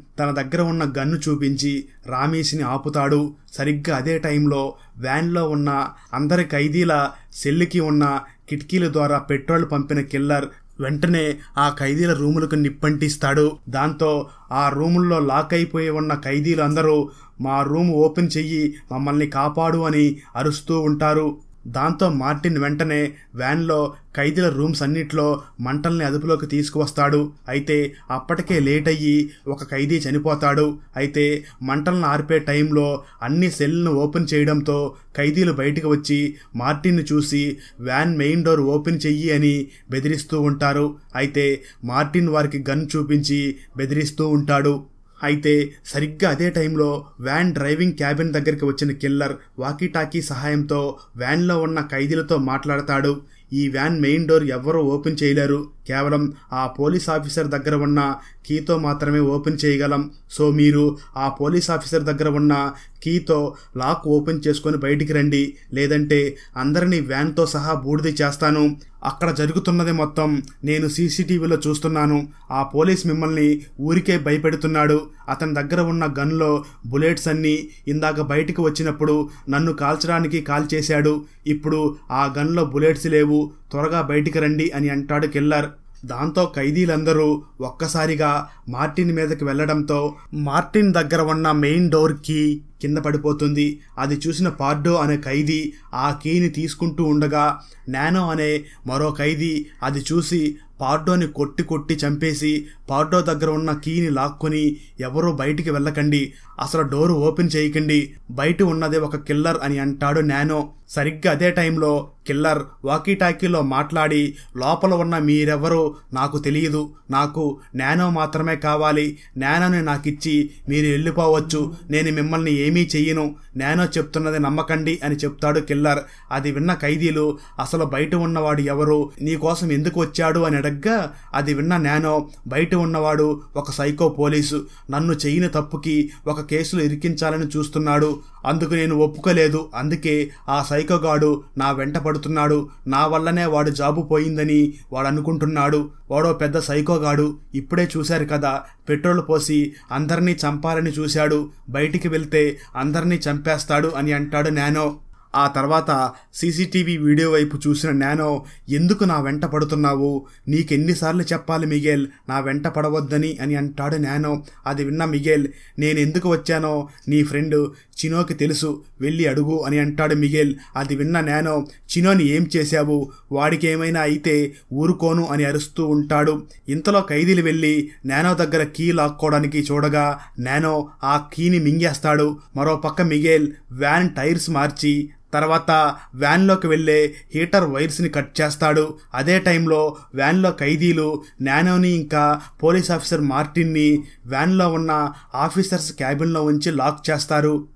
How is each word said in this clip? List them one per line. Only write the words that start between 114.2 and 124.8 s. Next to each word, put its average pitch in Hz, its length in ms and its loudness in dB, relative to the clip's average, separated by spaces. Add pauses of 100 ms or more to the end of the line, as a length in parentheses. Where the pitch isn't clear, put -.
"లోపల 170 360 2
ఉన్న 170 240 0
మీరెవరో 151 760 2 (180)
నాకు 143 240 -2
తెలియదు, 151 520 -2 (220)
నాకు 147 480 -2 (160)
నానో 160 340 0
మాత్రమే 160 460 -2
కావాలి, 151 640 0 (200)
నానోని 170 440 0
నాకిచ్చి 147 680 -2 (200)
మీరు 151 180 2
వెళ్ళిపోవచ్చు, 160 840 0 (160)
నేను 156 220 0
మిమ్మల్ని 156 420 0
ఏమీ 151 420 2
చెయ్యను, 151 400 0 (220)
నానో 156 280 0
చెప్తున్నది 156 540 -2
నమ్మకండి" 156 640 -2